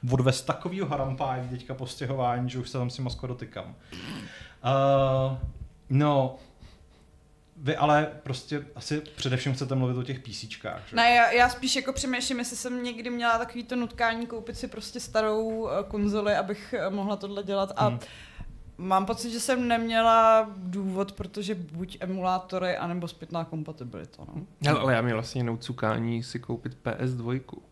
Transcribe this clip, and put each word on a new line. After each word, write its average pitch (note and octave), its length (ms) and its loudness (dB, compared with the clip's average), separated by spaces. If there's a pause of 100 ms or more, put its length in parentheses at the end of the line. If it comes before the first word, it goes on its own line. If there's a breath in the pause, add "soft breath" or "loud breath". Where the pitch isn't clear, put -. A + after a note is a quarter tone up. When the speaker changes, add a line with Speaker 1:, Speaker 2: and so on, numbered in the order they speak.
(100)
Speaker 1:
odvez C3 320 4
takovýho F3+ 440 -4
harampájí C3 640 -2
teďka B2+ 260 -8
po B2+ 120 -8
stěhování, B2+ 640 -2
že B2+ 80 -6
už B2 120 -6
se C3 80 -4
tam B2 120 -2
s - 80 -10
nima B2+ 120 -4
skoro B2 220 -6
dotykám. A2+ 420 -10 (880 loud breath)
Eh, C3+ 720 4 (540)
no, C#3 460 4 (1200 loud breath)
vy C#3+ 160 0
ale D3+ 320 6 (140)
prostě C#3+ 420 -6 (100)
asi D3+ 260 -4
především C3 540 -2
chcete C3+ 200 -2
mluvit B2+ 220 2
o B2+ 60 -2
těch C3 160 -6
P A#2 140 -14
C - 140 -12
čkách, - 420 -8
že? A#3 80 -4
Speaker 2:
Ne, A#3 180 8
já, A#3 180 8
já A#3+ 160 8
spíš B3+ 280 0
jako C4 160 -2
přemýšlím, C4 460 -2
jestli A#3+ 180 -4
jsem B3 260 -4
někdy A#3+ 280 -6
měla A#3 280 2
takový A#3 260 -6
to B3 120 -4
nutkání A#3 500 0
koupit A#3 300 -8
si B3 120 -8
prostě A3 320 -10
starou, A3 680 0
eh, F#3+ 200 0
konzoli, G#3 460 2
abych, G3 440 -2
eh, F#3 120 0
mohla G3+ 260 -2
tohle G3+ 260 -8
dělat. G3 340 -2
A G#3+ 120 4
Speaker 1:
Hmm. A#2+ 100 0 (800 loud breath)
Speaker 2:
mám F#3+ 280 2
pocit, A#3 240 -4
že A3+ 100 -4
jsem B3 280 2
neměla A3+ 880 6
důvod, F#3+ 560 -2
protože G3 420 -6
buď E3+ 460 -8
emulátory, F#3 760 -2
anebo E3+ 320 -4
zpětná E3 360 -6
kompatibilita, B2+ 800 -10 (100)
no. D#3 80 -8 (240)
Speaker 3:
Hele, C#3+ 140 6
ale C3 140 4
já A2+ 80 4
měl A#2+ 140 2
vlastně A#2+ 240 -2
jenom A#2 180 0
cukání A#2 640 -2
si A#2+ 160 -8
koupit A#2+ 360 -6
P - 240 -4
S B2+ 160 0
dvojku. B2 580 -6